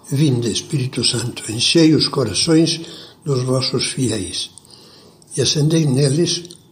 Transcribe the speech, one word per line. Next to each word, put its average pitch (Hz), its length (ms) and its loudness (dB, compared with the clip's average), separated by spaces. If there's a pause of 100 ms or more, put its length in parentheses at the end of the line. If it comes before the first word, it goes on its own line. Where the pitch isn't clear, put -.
(100)
Vinde, 123 400 2
Espírito 127 540 -4
Santo, 113 480 -4
enchei 156 420 4
os - 140 2
corações 156 720 0 (440)
dos 131 200 -2
vossos 127 420 -2
fiéis 110 640 -4 (840)
e - 40 -4
acendei 151 460 2
neles 143 640 0 (240)